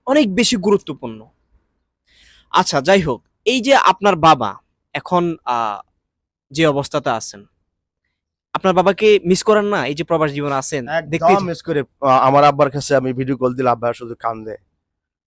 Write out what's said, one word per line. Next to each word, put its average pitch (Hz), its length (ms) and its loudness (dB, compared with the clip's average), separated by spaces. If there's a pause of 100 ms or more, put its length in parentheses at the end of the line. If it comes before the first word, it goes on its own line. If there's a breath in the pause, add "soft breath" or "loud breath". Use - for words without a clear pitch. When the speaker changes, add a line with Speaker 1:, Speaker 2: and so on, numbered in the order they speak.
Speaker 1:
অনেক 254 300 2
বেশি 240 200 0
গুরুত্বপূর্ণ। 139 760 -4 (1200 soft breath)
আচ্ছা, - 320 -2
যাই 190 200 4
হোক, 139 220 -6 (220)
এই 247 160 0
যে 269 140 2
আপনার 190 400 2
বাবা 143 460 2 (320)
এখন, 175 520 -2
আহ, 117 440 -4 (640)
যে 156 160 2
অবস্থাতে 143 420 -2
আছেন, 107 360 -6 (1080)
আপনার 185 200 0
বাবাকে 196 520 4
মিস 180 180 2
করেন 214 220 2
না? 185 220 -2
এই 147 80 -4
যে 156 80 -6
প্রবাস 156 280 0
জীবনে 143 240 -6
আছেন, 135 320 -6
Speaker 2:
একদম 156 220 -6
Speaker 1:
দেখতেই 175 340 2
Speaker 2:
মিস 170 180 -8
করি। 160 180 -4
আ-, - 260 -8
আমার 131 380 4
আব্বার 143 280 2
কাছে 143 240 -2
আমি 131 180 0
ভিডিও 131 240 -6
কল 127 180 -2
দিলে 127 140 0
আব্বা 117 240 -2
শুধু 117 220 -14
কান্দে। 110 420 -10 (680)